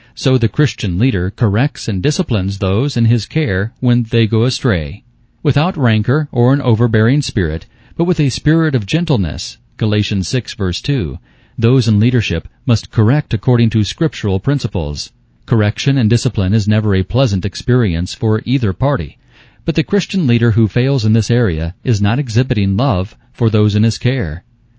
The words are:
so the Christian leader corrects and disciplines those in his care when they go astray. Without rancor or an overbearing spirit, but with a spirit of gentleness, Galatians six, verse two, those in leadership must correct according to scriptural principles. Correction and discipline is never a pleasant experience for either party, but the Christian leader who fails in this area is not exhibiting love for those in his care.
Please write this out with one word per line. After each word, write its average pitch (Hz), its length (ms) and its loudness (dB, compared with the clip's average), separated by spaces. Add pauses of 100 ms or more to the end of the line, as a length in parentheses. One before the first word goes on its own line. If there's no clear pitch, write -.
(120)
so 131 240 0
the 113 120 2
Christian 104 500 -2
leader 101 320 0
corrects 113 580 -2
and 95 140 -2
disciplines 101 560 -2
those 107 380 0
in 117 100 2
his 113 200 0
care 107 540 -2
when 123 220 2
they 113 240 0
go 110 160 0
astray. 101 640 -2 (380)
Without 151 340 0
rancor 123 540 0
or 123 220 2
an 143 80 0
overbearing 117 600 2
spirit, 80 420 -4 (320)
but 170 80 0
with 175 140 0
a 147 100 2
spirit 156 460 0
of 107 120 -2
gentleness, 147 680 -2 (200)
Galatians 104 500 0
six, - 260 -6
verse 92 300 -4
two, 101 360 -4 (380)
those 117 300 4
in 104 140 4
leadership 110 480 0 (180)
must 117 240 0
correct 120 420 2
according 117 380 2
to 110 140 0
scriptural 101 560 -2
principles. 98 720 -4 (340)
Correction 113 500 0
and 113 140 2
discipline 107 440 0
is 104 140 0
never 107 260 2
a 92 100 2
pleasant 104 420 0
experience 95 640 0
for 110 320 -2
either 120 280 -2
party, 104 440 -4 (480)
but 165 120 -2
the 160 80 0
Christian 190 420 -2
leader 120 240 2
who 110 180 2
fails 127 360 -2
in 107 80 2
this 113 180 0
area 90 440 0 (100)
is 104 180 0
not 107 160 2
exhibiting 110 580 0
love 107 400 -2 (160)
for 117 160 0
those 107 260 2
in 107 100 4
his 113 120 0
care. 104 480 -4 (340)